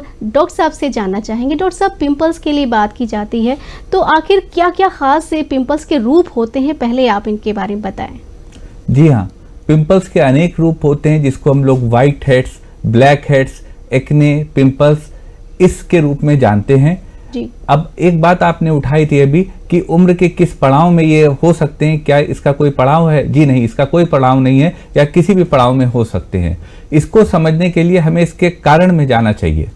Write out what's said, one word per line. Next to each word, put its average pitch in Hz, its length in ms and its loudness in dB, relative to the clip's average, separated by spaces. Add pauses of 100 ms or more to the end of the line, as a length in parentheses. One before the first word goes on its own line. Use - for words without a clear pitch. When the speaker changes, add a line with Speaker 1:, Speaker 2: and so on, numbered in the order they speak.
(240)
Speaker 1:
डॉक्टर 277 320 -2
साहब 320 160 -2
से - 180 -6
जानना 196 300 -6
चाहेंगे, 240 360 -6
डॉक्टर 359 220 -4
साहब, 392 220 -4
पिंपल्स 311 400 -2
के 302 120 -6
लिए 294 160 -2
बात 214 300 -2
की 247 100 -6
जाती 214 380 -6
है 262 120 -4 (340)
तो 381 80 0 (120)
आखिर 370 420 0
क्या-क्या 349 360 0
खास 311 360 -2
से 311 200 -4
पिंपल्स 285 400 -4
के 311 140 -2
रूप 294 360 0
होते 233 240 -4
हैं, 302 180 -4
पहले 247 320 -2
आप 202 180 -4
इनके 214 260 -6
बारे 202 220 -8
में 208 80 -10
बताएं। - 360 -10 (680)
Speaker 2:
जी 139 200 4
हाँ, 110 220 2 (380)
पिंपल्स 156 420 2
के 180 120 0
अनेक 151 380 2
रूप 160 260 0
होते 147 240 0
हैं 156 140 2
जिसको 139 280 -2
हम 139 140 2
लोग 131 240 0
व्हाइट 135 380 0
हेड्स, 127 320 0 (280)
ब्लैक 135 420 4
हेड्स, 135 220 0 (420)
एक्ने, 147 340 2 (280)
पिंपल्स 147 520 2 (540)
इसके 180 400 0
रूप 143 220 -2
में 147 160 2
जानते 107 360 2
हैं। 147 200 2 (380)
Speaker 1:
जी। 240 140 -8 (220)
Speaker 2:
अब 151 200 -2 (100)
एक 170 220 2
बात 175 220 2
आपने 170 260 -2
उठाई 151 360 0
थी 147 160 0
अभी 139 200 2 (280)
कि 175 120 0
उम्र 175 320 2
के 175 160 0
किस 170 260 -2
पड़ाव 143 360 2
में 170 120 2
ये 156 200 4 (100)
हो 160 200 2
सकते 151 320 -4
हैं, 151 180 -2
क्या 143 160 2
इसका - 320 -2
कोई 143 200 0
पड़ाव 156 380 0
है? 143 180 0
जी 135 180 2
नहीं, 131 180 2
इसका 117 220 -2
कोई 170 200 0
पड़ाव 131 340 2
नहीं 131 200 2
है 165 140 2 (240)
या 147 80 4
किसी 170 280 2
भी 185 120 2
पड़ाव 127 280 2
में 131 140 0
हो 120 180 0
सकते - 320 -8
हैं। 85 200 -4 (340)
इसको 156 340 2
समझने 160 440 0
के 170 140 0
लिए 175 160 2
हमें 160 240 0
इसके 170 280 -2
कारण 170 400 2
में 156 160 2
जाना 113 240 2
चाहिए। 80 440 -2